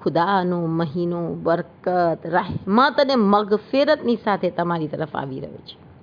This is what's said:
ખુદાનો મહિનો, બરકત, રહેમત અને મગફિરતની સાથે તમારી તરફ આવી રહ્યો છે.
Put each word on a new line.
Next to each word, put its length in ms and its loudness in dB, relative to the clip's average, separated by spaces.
ખુદાનો 640 0
મહિનો, 680 -2
બરકત, 920 0
રહેમત 760 0
અને 160 2
મગફિરતની 1000 2
સાથે 340 -2
તમારી 380 -2
તરફ 280 -6
આવી 240 -6
રહ્યો 180 -12
છે. 200 -20